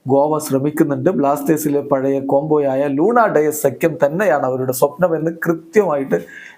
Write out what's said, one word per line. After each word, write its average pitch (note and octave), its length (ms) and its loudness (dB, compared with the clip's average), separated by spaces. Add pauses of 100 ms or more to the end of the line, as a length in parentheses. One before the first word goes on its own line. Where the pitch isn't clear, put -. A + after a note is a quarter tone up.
ഗോവ C#3+ 320 2
ശ്രമിക്കുന്നുണ്ട്. C#3+ 720 0
ബ്ലാസ്റ്റേഴ്സിലെ C#3+ 680 0
പഴയ C3+ 400 0
കോംബോയായ C#3 680 0
ലൂണ G#3 400 2
ഡയസ് D3+ 360 0
സഖ്യം D3+ 440 -2
തന്നെയാണ് D#3 400 0
അവരുടെ B2+ 260 -2
സ്വപ്നമെന്ന് E3 580 0 (160)
കൃത്യമായിട്ട് E3 760 0 (360)